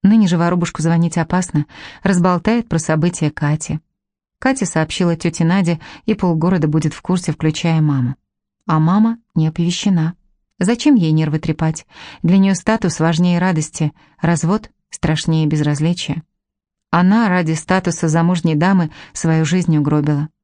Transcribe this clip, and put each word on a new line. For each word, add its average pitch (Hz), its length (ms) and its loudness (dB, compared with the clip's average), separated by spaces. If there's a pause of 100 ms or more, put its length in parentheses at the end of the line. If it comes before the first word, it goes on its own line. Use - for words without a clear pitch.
Ныне 214 240 4
же 175 100 0
воробушку 170 440 -2
звонить 165 360 0
опасно, 180 480 -2 (380)
разболтает 185 680 0
про 170 80 -2
события 156 540 0
Кате. 151 480 -4 (580)
Катя 262 280 -2
сообщила 165 500 -2
тете 165 300 -2
Наде, 170 340 0 (260)
и 220 80 0
полгорода 170 540 0
будет 156 260 0
в - 80 -18
курсе, 180 300 -2
включая 160 500 0
маму. 135 340 0 (520)
А 156 120 2
мама 214 380 2 (160)
не 160 140 0
оповещена. 170 680 0 (440)
Зачем 240 360 2
ей 160 180 2
нервы 156 260 0
трепать? 160 480 -4 (340)
Для 175 160 4
нее 190 160 4
статус 190 460 -2
важнее 170 400 2
радости, 160 540 -2 (280)
развод 170 480 0 (200)
страшнее 160 580 -2
безразличия. 151 760 -2 (680)
Она 196 380 2
ради 175 240 0
статуса 175 540 -2
замужней 165 480 0
дамы 175 360 2 (220)
свою 160 320 0
жизнь 170 320 0
угробила. 151 520 0 (140)